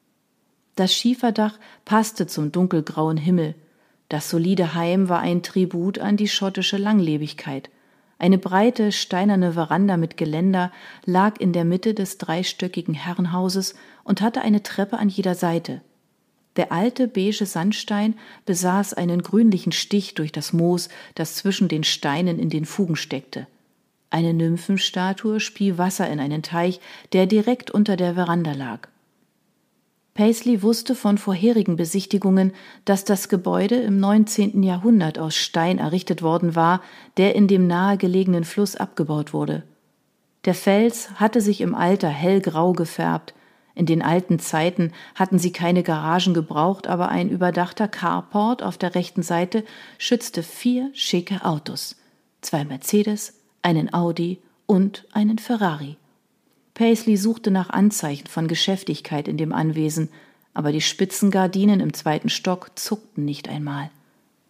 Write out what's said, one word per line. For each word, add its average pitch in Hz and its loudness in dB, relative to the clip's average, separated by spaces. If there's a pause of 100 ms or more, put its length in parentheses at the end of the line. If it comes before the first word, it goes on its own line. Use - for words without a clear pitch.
(760)
Das 185 0
Schieferdach 226 0 (280)
passte 214 0
zum 151 -4
dunkelgrauen 160 0
Himmel. 160 0 (540)
Das 147 -6
solide 170 0
Heim 175 0
war 175 0
ein 175 0
Tribut 185 -2
an 202 0
die 208 0
schottische 196 -2
Langlebigkeit. 156 -2 (480)
Eine 185 4
breite, 208 2
steinerne 185 0
Veranda 170 2
mit 165 -2
Geländer 180 0 (340)
lag 190 2
in 180 2
der 170 0
Mitte 185 0
des 196 -6
dreistöckigen 175 -4
Herrenhauses 180 -4 (280)
und - 0
hatte 240 -2
eine 208 2
Treppe 208 -4
an 208 0
jeder 190 -2
Seite. 165 -2 (720)
Der - 0
alte, 240 0
beige 208 -2
Sandstein 208 -2 (300)
besaß 185 0
einen 175 0
grünlichen 196 2
Stich - -2
durch 151 -4
das - -6
Moos, 170 2 (240)
das - -6
zwischen 196 0
den 156 -2
Steinen 165 0
in 165 0
den 156 -2
Fugen 170 -2
steckte. - -8 (640)
Eine 165 0
Nymphenstatue 185 -2
spie 196 -2
Wasser 180 0
in 147 -4
einen 147 -4
Teich, 175 -2 (340)
der 190 4
direkt 214 0
unter 208 2
der 175 -2
Veranda 170 0
lag. 131 -10 (1300)
Paisley 226 2
wusste 233 0
von 202 2
vorherigen 196 2
Besichtigungen, 190 2 (320)
dass 196 0
das 196 -2
Gebäude 185 0
im 208 2
neunzehnten 202 2
Jahrhundert 180 2
aus 160 -4
Stein 170 0
errichtet 170 -2
worden 165 0
war, 170 4 (340)
der 196 4
in 202 6
dem 185 4
nahegelegenen 185 2
Fluss 202 -2
abgebaut 151 -4
wurde. 151 -4 (800)
Der 180 2
Fels 208 2
hatte 220 2
sich 202 0
im 175 -2
Alter 180 2
hellgrau 175 2
gefärbt. 165 -2 (420)
In 165 2
den 165 2
alten 170 2
Zeiten 170 0 (240)
hatten 185 2
sie 175 0
keine 175 2
Garagen 170 0
gebraucht, 165 0
aber 175 -2
ein 180 -2
überdachter 180 0
Carport 208 -2
auf - -6
der 180 -4
rechten 180 -2
Seite 180 -2 (360)
schützte - -2
vier 247 -4
schicke 180 -4
Autos. - -6 (460)
Zwei 147 -4
Mercedes, 208 -2 (260)
einen 160 2
Audi 170 -2 (260)
und 196 2
einen 214 2
Ferrari. 160 -4 (800)
Paisley 226 4
suchte 214 0
nach 190 0
Anzeichen 170 0
von 165 -4
Geschäftigkeit 160 -2
in 156 -4
dem 156 -2
Anwesen, 156 0 (460)
aber 147 0
die 156 0
spitzen 196 0
Gardinen 190 4
im 151 -2
zweiten - -2
Stock - -4
zuckten - -6
nicht 143 -8
einmal. 147 -8 (600)